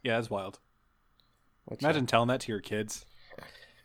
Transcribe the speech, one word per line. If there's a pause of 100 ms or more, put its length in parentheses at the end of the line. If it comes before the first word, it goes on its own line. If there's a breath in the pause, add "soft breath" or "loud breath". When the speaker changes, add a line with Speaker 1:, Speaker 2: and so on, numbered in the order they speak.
Speaker 1:
Yeah,
that's
wild. (1080)
Speaker 2:
Which,
Speaker 1:
Imagine
Speaker 2:
uh,
Speaker 1:
telling
that
to
your
kids. (800 loud breath)